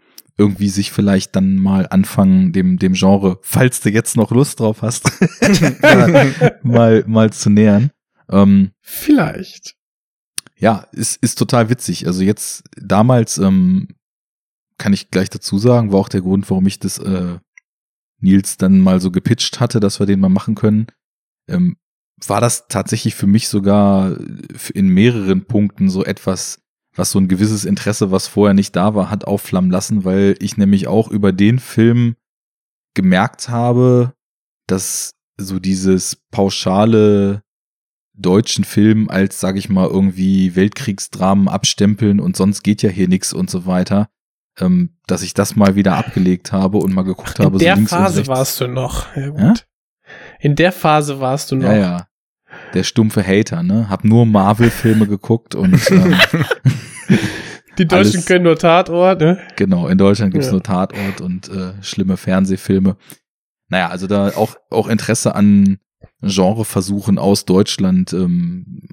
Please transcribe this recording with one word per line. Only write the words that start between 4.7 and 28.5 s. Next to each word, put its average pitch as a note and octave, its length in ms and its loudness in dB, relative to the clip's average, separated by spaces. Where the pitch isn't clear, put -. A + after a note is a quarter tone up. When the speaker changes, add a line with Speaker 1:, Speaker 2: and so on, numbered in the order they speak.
Speaker 1:
hast, - 300 -4
<laughs> E3 400 0
mal, E3 800 4
mal, A#2 420 4
mal A2 260 2
zu - 200 0
nähern. G#2+ 400 4
Ähm, G2+ 440 4
Speaker 2:
Vielleicht. - 920 -2
Speaker 1:
Ja, G#2 380 -2
ist, - 240 -6
ist - 200 -4
total A#2 320 0
witzig. - 380 -6
Also F#2 160 -2
jetzt - 400 -4
damals, A2 640 0
ähm, F#2+ 520 2
kann G2+ 140 0
ich - 180 -6
gleich G2 180 -2
dazu - 300 -6
sagen, A#2 320 2
war G2 80 2
auch G2 100 -4
der G2 120 -4
Grund, G2 280 -2
warum F#2+ 160 0
ich G2 140 -2
das, - 180 -8
äh, F2+ 400 -6
Nils G2 380 2
dann F#2+ 220 4
mal F#2 200 4
so F#2 120 -4
gepitcht - 480 -4
hatte, A#2+ 200 0
dass G2+ 200 -2
wir G2+ 80 -2
den G2 120 2
mal F#2+ 100 2
machen G2 260 -2
können. G#2+ 320 0
Ähm, F2+ 300 0
war G#2 160 -2
das - 260 -2
tatsächlich G#2+ 460 -4
für - 140 -4
mich G#2 200 2
sogar G2 720 0
in G2 160 0
mehreren F#2+ 560 2
Punkten G2+ 440 -2
so F#2 140 -4
etwas, - 580 -8
was G2 160 -4
so G2+ 80 0
ein F#2+ 80 2
gewisses G2+ 380 0
Interesse, G2+ 460 -2
was F#2+ 160 -2
vorher G2+ 260 2